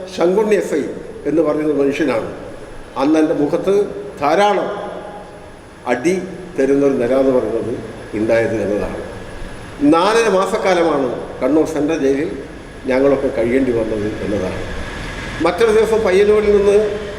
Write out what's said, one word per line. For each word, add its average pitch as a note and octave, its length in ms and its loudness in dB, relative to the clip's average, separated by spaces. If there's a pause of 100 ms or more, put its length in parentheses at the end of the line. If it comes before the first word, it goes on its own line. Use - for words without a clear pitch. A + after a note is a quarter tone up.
(160)
ശങ്കുണ്ണി G3 400 2
എസ് - 180 -2
ഐ C#3+ 80 0 (440)
എന്ന് D#3 160 4
പറയുന്ന D3+ 320 0
മനുഷ്യനാണ് C3+ 560 0 (680)
അന്ന് D3 220 2
എൻ്റെ D#3 160 2
മുഖത്ത് D#3+ 400 0 (460)
ധാരാളം F3+ 480 2 (1160)
അടി D3 360 0 (360)
തരുന്നൊരു C#3 340 4
നില B2 220 0
എന്ന് C3+ 180 4
പറയുന്നത് A2+ 400 0 (420)
ഉണ്ടായത് A2+ 400 2
എന്നതാണ്. G2 460 -2 (920)
നാലര G#3+ 340 4
മാസക്കാലമാണ് F#3 800 2 (340)
കണ്ണൂർ D3 240 4
സെൻട്രൽ D3 320 0
ജയിലിൽ C#3 320 0 (560)
ഞങ്ങളൊക്കെ C3+ 420 2
കഴിയേണ്ടി A#2+ 440 0
വന്നത് G#2+ 360 -2 (160)
എന്നതാണ്. F#2 380 -4 (800)
മറ്റൊരു A3 260 2
ദിവസം G#3+ 300 4
പയ്യന്നൂരിൽ G#3 560 4
നിന്ന് G3+ 420 4 (200)